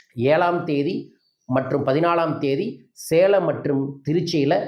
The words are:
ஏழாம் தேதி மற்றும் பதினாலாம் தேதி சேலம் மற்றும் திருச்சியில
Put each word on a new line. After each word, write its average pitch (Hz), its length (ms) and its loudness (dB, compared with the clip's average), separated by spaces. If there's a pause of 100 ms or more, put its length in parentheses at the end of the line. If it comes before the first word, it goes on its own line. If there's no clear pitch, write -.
(140)
ஏழாம் 160 500 2
தேதி 151 500 -4 (320)
மற்றும் 131 400 -2
பதினாலாம் 165 520 0
தேதி 143 540 -4
சேலம் 185 520 2
மற்றும் 139 680 -2
திருச்சியில 156 480 0 (100)